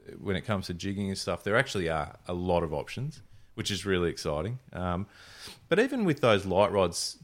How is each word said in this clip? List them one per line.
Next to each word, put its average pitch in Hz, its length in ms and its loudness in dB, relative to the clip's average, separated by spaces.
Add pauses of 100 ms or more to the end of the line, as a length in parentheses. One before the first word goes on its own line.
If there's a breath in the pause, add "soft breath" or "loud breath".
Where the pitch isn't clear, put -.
(180)
when 95 160 -4
it 85 60 -2
comes 98 260 -4
to 92 80 -6
jigging 98 340 -4
and 95 100 -4
stuff, - 260 -4
there 101 120 2
actually 104 340 0
are 78 260 -4 (100)
a 92 60 -6
lot 90 320 2
of 78 80 -4
options, 113 480 -6 (340)
which - 160 -4
is 95 160 -4
really 90 240 2
exciting. 80 480 -4 (140)
Um, 90 340 -2 (600 loud breath)
but 170 100 4
even 262 260 2
with 160 160 2
those 104 260 6
light 92 260 4
rods 92 520 0